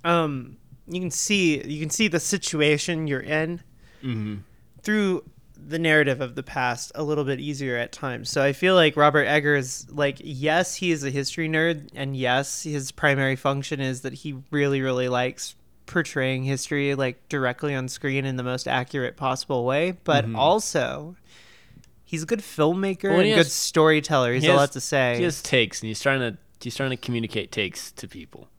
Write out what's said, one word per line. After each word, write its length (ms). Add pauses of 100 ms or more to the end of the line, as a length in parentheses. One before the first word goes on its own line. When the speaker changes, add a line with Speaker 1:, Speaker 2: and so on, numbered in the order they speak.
Speaker 1:
Um, 520 (320)
you 120
can 100
see, 540
you 160
can 100
see 180
the 120
situation 840
you're 140
in 420 (400)
Speaker 2:
Mm-hmm. 360 (440)
Speaker 1:
through 400 (420)
the 140
narrative 420
of 140
the 80
past 540
a 80
little 180
bit 160
easier 380
at 160
times. 360
So 140
I 100
feel 220
like 220
Robert 300
Eggers, 680
like, 260
yes, 560
he 160
is 140
a 60
history 380
nerd, 460
and 220
yes, 480
his 260
primary 460
function 440
is 200
that 120
he 220 (160)
really, 320
really 260
likes 460 (320)
portraying 560
history, 540
like, 320
directly 480
on 100
screen 380
in 100
the 80
most 240
accurate 500
possible 480
way, 280 (100)
but 220
Speaker 2:
Mm-hmm. 100
Speaker 1:
also 800 (920)
he's 200
a 20
good 140
filmmaker 640
Speaker 2:
Well, 80
and 80
Speaker 1:
and 80
Speaker 2:
he 60
Speaker 1:
good 120
Speaker 2:
has, 60
Speaker 1:
storyteller. 840
He's 80
Speaker 2:
he 60
Speaker 1:
a 40
Speaker 2:
has, 80
Speaker 1:
lot 120
to 80
say. 380
Speaker 2:
he 40
has 200
takes, 380
and 60
he's 140
trying 180
to, 180 (240)
he's 140
trying 160
to 60
communicate 560
takes 400
to 160
people. 400 (100)